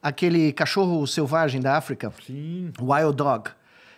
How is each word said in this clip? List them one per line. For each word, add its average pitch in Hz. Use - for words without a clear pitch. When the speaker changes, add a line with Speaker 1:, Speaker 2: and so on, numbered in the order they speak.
Speaker 1:
aquele 160
cachorro 170
selvagem 147
da 135
África, 123
Speaker 2:
Sim. 160
Speaker 1:
wild 143
dog, 127